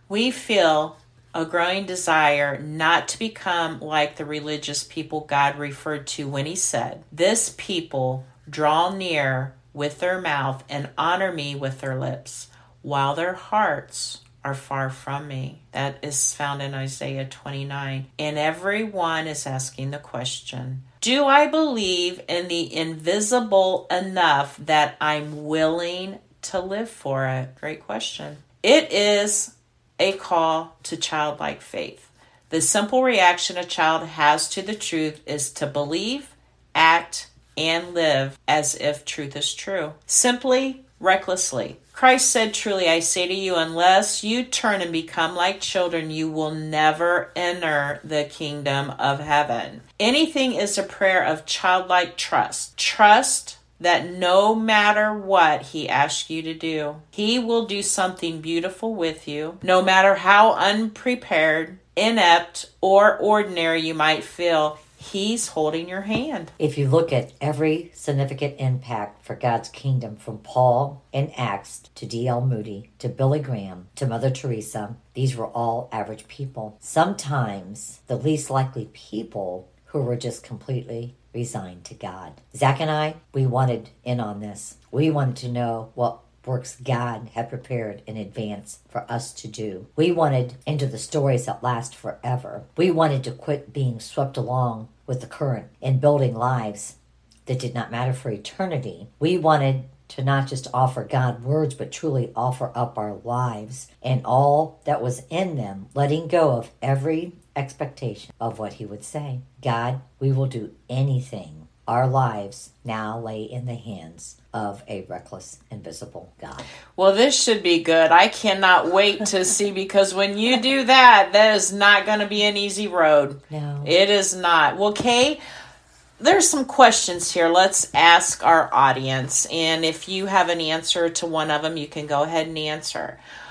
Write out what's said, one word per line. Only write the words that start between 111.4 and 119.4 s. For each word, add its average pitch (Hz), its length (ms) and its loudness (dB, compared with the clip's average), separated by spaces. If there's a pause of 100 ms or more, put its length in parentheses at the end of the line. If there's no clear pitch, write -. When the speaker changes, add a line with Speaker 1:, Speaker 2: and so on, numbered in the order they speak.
Speaker 2:
Our 123 180 2
lives 117 640 -2 (140)
now 110 340 -6
lay 110 240 -8
in 123 240 -10
the 120 100 -8
hands 87 600 -16 (160)
of 104 360 -8
a 98 200 -10
reckless, - 500 -16 (120)
invisible - 720 -16
God. - 220 -16 (340)
Speaker 1:
Well, 190 160 6
this 240 280 4
should 208 220 2
be 170 200 4
good. 165 300 6
I 185 160 10
cannot 190 640 4
wait 202 340 4
to 190 180 0